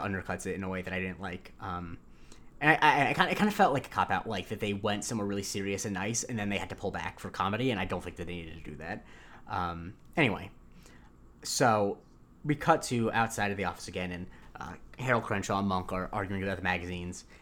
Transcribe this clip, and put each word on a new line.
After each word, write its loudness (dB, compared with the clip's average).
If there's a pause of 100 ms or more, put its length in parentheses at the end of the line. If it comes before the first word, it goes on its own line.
undercuts -2
it 0
in -4
a -2
way -2
that -4
I 0
didn't -4
like. -8
Um, -6 (640)
and 6
I, 10 (320)
I, 4
I 2
kinda, 2
it 0
kinda 4
felt 6
like 0
a -12
cop-out, 2
like, -4
that -4
they 0
went 0
somewhere -2
really -2
serious -2
and 0
nice, 0
and -4
then 0
they 2
had -4
to -8
pull -2
back -6
for -8
comedy, 2
and 0
I 0
don't -2
think -8
that -6
they -6
needed -10
to -10
do -10
that. -8 (420)
Um, -4 (220)
anyway, 2 (920)
so 4 (460)
we 2
cut 4
to 2
outside 2
of -2
the -2
office -4
again, -4
and, -6 (340)
uh, -8 (240)
Harold 2
Crenshaw 0
and 2
Monk 0
are -2
arguing -2
about -2
the -8
magazines, -2 (180)